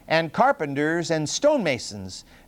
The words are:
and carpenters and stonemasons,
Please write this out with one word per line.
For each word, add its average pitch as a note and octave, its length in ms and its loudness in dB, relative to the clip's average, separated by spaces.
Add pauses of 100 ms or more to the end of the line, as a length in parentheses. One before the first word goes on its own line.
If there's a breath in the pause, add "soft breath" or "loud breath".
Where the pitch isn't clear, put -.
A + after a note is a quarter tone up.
and D#3+ 260 0
carpenters D#3+ 760 0
and D#3 180 0
stonemasons, C3 960 -2 (240 soft breath)